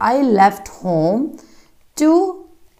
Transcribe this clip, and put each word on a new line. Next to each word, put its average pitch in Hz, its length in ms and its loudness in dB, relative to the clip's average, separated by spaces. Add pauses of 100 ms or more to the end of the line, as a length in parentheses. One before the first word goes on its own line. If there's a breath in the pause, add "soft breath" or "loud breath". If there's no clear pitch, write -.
I 226 100 0
left 208 560 2 (160)
home 180 420 -2 (720 loud breath)
to 339 320 2 (460)